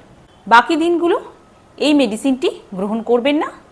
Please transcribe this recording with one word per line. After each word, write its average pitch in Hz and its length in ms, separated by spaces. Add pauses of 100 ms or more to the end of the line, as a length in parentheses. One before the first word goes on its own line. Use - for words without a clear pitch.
(480)
বাকি 240 360
দিনগুলো 339 340 (600)
এই 294 240
মেডিসিনটি 262 480 (280)
গ্রহণ 208 220 (100)
করবেন 247 340
না। - 60 (220)